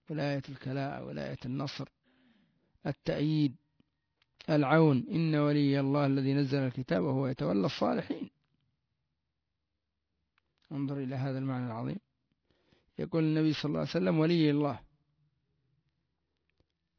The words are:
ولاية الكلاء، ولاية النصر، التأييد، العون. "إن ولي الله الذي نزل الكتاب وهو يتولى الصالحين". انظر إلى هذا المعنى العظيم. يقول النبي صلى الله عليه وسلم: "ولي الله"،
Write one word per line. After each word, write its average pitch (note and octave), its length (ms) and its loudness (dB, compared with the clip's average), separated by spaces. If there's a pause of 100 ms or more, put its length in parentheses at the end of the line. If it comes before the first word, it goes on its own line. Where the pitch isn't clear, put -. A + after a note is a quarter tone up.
(100)
ولاية C#3+ 380 -4
الكلاء، C3+ 560 -6
ولاية C#3 400 -8
النصر، C3+ 440 -6 (1000)
التأييد، D3+ 680 0 (920)
العون. D3 600 6
"إن D#3+ 240 2
ولي D3 460 4
الله C#3 260 2
الذي C3+ 280 2
نزل C#3 240 0
الكتاب C3+ 440 -2
وهو C3+ 240 0
يتولى E3 400 0
الصالحين". - 640 -2 (2500)
انظر C#3 260 -4
إلى C3+ 160 -6
هذا C3 240 -4
المعنى C3 280 -4
العظيم. B2 320 -6 (1000)
يقول E3 260 0
النبي D#3 280 2
صلى - 120 -4
الله D#3 160 -2
عليه D3 100 -4
وسلم: F3 280 2
"ولي D#3+ 320 4
الله"، C#3+ 300 0 (2250)